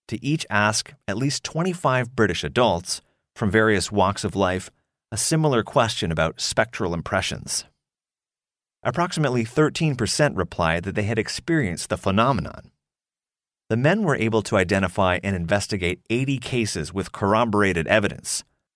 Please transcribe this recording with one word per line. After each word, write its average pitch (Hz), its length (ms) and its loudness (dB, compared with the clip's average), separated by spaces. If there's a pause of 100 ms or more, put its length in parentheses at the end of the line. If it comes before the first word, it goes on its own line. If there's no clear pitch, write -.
to - 160 -8
each 156 260 -2
ask 104 440 0 (120)
at 98 120 -4
least 135 260 -2
twenty-five 151 720 -2
British 95 300 2
adults 92 560 0 (340)
from 104 160 0
various 110 400 4
walks 98 320 2
of 95 140 -4
life 92 320 0 (420)
a 110 60 -6
similar 156 460 2
question - 480 0
about 80 300 -2
spectral - 520 -2
impressions. - 720 -4 (1160)
Approximately 127 640 0
thirteen 151 500 2
percent 127 400 2
replied 85 480 0
that 92 120 -6
they 104 80 0
had 110 140 -2
experienced 113 720 -2
the - 80 -2
phenomenon. 107 760 0 (960)
The 113 80 2
men 170 260 2
were 175 120 2
able 110 280 2
to 107 140 0
identify 92 640 2
and 98 120 -2
investigate 90 720 -2
eighty 131 280 0
cases 104 560 -4
with 92 180 -6
corroborated 104 760 2
evidence, - 560 0 (320)